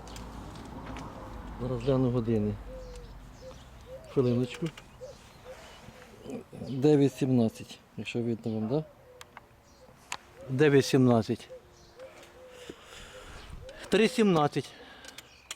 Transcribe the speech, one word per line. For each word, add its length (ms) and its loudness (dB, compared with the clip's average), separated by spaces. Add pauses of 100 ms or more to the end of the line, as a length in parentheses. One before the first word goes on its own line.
(1700)
Розгляну 420 2
години. 420 2 (1600)
Хвилиночку. 540 0 (2000)
Дев'ять 440 6
сімнадцять, 680 0 (180)
якщо 240 -6
видно 320 -4
вам, 140 -2
да? 160 0 (1700)
Дев'ять 360 6
сімнадцять. 640 4 (2500)
Три 180 6
сімнадцять. 600 2 (880)